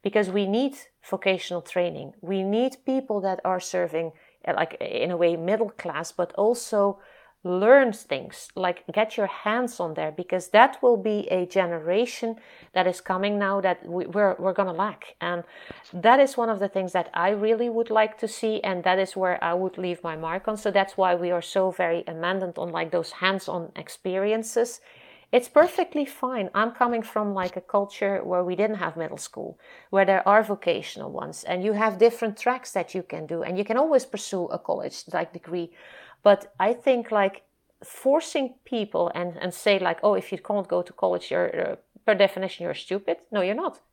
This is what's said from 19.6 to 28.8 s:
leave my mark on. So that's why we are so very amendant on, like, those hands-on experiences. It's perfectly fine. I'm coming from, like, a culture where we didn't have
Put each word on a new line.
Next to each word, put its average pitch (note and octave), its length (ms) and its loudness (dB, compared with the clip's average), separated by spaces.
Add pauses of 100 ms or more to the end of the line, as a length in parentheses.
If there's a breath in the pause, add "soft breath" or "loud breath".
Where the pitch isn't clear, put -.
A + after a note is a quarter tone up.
leave F3+ 280 -6
my D#3+ 120 -6
mark E3 300 -6
on. G#3+ 100 -4
So G#3 140 -2
that's G3 260 0
why F#3 200 4
we F3 160 -2
are F3 100 -2
so F#3+ 300 0
very E3+ 340 0
amendant F3 520 -4
on, F3 120 -6
like, E3 220 -4
those E3+ 180 -2
hands-on F3+ 640 -2
experiences. G#3+ 1040 -2 (520 loud breath)
It's B3 160 4
perfectly E4 560 4
fine. B3 500 -4
I'm A3 160 2
coming A#3 320 0
from, G#3+ 320 -2
like, F3+ 220 -4
a F#3 40 -8
culture G3+ 640 -2
where F3+ 220 0
we F3+ 100 -2
didn't G#3 220 0
have E3 200 -4